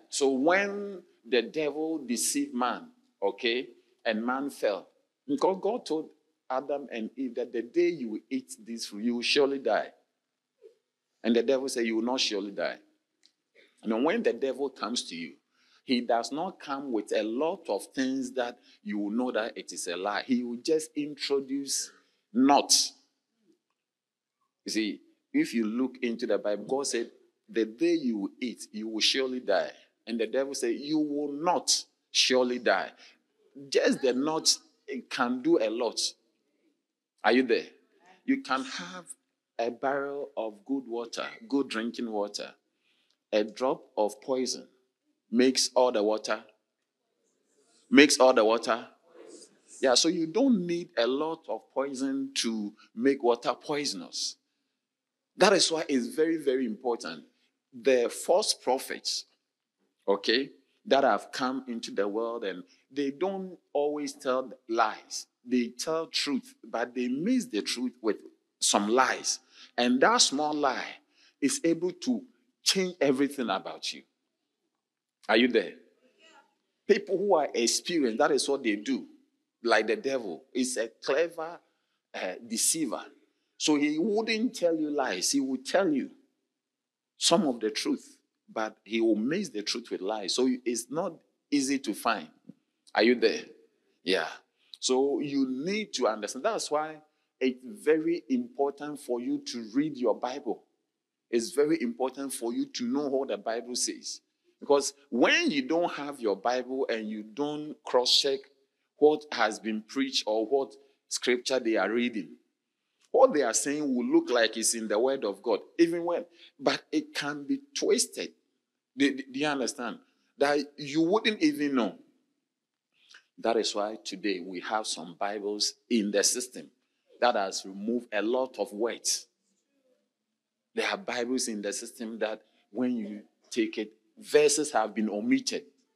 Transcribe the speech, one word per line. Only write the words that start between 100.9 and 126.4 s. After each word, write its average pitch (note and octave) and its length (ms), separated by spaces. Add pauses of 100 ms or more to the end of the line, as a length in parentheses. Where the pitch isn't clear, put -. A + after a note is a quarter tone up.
It's A2+ 200
very D3+ 320
important B2+ 500
for A#2 220
you C#3 120
to B2 180
know C#3 240
what C3 200
the A#2+ 80
Bible A#2 380
says. - 460 (400)
Because C#3+ 340 (160)
when D4 400
you C#3+ 120
don't D#3+ 300
have C#3+ 280
your G#2 160
Bible B2+ 520
and A2 200
you G#2+ 140
don't D3 640
cross-check C3+ 560 (560)
what D3+ 360
has A2 280
been G#2+ 220
preached C3+ 440
or G#2+ 200
what C3+ 280 (340)
scripture B2 520
they A2+ 160
are G2 140
reading, A#2 400 (800)
what C4 240
they D3 80
are A#2 120
saying D3 400
will A#2+ 120
look D#3 240
like A2+ 260
it's A2 180
in A2 140
the G#2 100
Word C3 260
of G2+ 180
God, A2 180 (180)
even E3+ 260
when, E3+ 200 (340)
but C3+ 320
it D3+ 240
can D3 300
be C#3 160 (140)
twisted. - 580 (640)
Do, C3+ 200
do C3 220
you D3 80
understand? B2 520 (400)
That C#3+ 200 (180)
you D3 260
wouldn't G#3+ 400
even D3 320
know. G#2+ 200 (1400)
That A2+ 180
is G#2 180
why G#2+ 300
today F#2+ 400
we F2+ 160
have A2 260
some E2+ 320
Bibles G2+ 560 (140)
in G#2 220
the G2 140
system G2 420 (540)